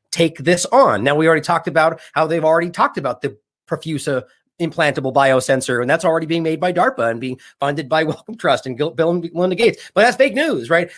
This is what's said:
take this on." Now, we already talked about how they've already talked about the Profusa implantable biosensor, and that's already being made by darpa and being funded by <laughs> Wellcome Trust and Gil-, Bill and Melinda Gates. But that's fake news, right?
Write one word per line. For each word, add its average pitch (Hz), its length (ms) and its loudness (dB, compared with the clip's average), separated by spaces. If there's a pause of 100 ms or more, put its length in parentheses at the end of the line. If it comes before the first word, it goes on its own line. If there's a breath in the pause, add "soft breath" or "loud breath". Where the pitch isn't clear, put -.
(120)
take 165 260 0
this 143 280 0
on." 147 380 4
Now, 143 120 2
we 160 100 2
already 160 160 4
talked 170 260 -2
about 160 320 0 (140 loud breath)
how 160 120 2
they've 160 180 -2
already 170 260 2
talked 254 260 0
about 135 240 -6
the 104 160 -6 (320)
Profusa 147 560 -4 (340 soft breath)
implantable 151 540 -2
biosensor, 131 720 2
and 123 80 -2
that's 165 120 0
already 165 220 0
being 165 180 -2
made 160 160 -2
by 180 140 -2
darpa 175 380 0
and 117 100 -4
being 127 180 -8 (220 loud breath)
funded 143 300 -4
by 156 140 2
<laughs> - 0 -
Wellcome 214 340 -8
Trust 139 260 0
and 127 140 -8
Gil-, 151 140 -2
Bill 165 180 0
and 170 240 -4
Melinda 180 200 -2
Gates. 220 380 0
But 202 120 4
that's 247 120 2
fake 262 160 4
news, 208 380 -2
right? 170 280 2